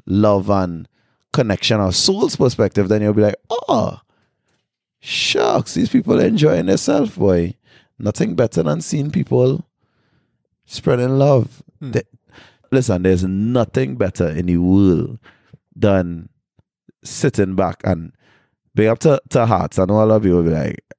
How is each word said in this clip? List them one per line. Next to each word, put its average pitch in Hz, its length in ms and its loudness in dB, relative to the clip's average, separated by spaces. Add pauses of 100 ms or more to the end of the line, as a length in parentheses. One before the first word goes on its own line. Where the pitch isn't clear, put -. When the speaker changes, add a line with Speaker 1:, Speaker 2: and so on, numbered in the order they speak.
Speaker 1:
love 101 440 2
and 90 380 -2 (460)
connection 110 460 0
of 92 160 0
souls 190 400 0
perspective, 104 540 0
then 107 120 2
you'll 104 120 2
be 107 100 2
like, 101 120 0 (140)
"Oh, - 500 -2 (1000)
shucks, - 720 -2
these - 160 0
people - 300 0
are - 60 2
enjoying 160 420 2
themselves, 254 480 0
boy." 92 400 0 (440)
Nothing 101 360 -2
better - 260 0
than 160 200 -2
seeing 147 280 -6
people 139 560 -2 (1000)
spreading 127 520 -2
love. 139 460 2 (160)
Speaker 2:
Hmm. 135 120 -12
Speaker 1:
They, - 120 -2 (680)
listen, 113 320 0
there's 92 200 2
nothing 117 720 -2
better 92 320 -2
in 78 180 -4
the 87 120 0
world 92 600 2 (580)
than 92 540 -2 (760)
sitting 98 520 -2
back 92 280 -2
and 82 280 -4 (640)
big 107 120 2
up 113 120 0
to, 143 200 2 (100)
to 117 180 2
Hearts. 90 320 0
I 95 60 2
know 107 180 2
a - 20 2
lot 110 120 4
of 107 60 0
people 87 200 4
will 82 80 0
be 80 40 0
like, - 280 -6 (160)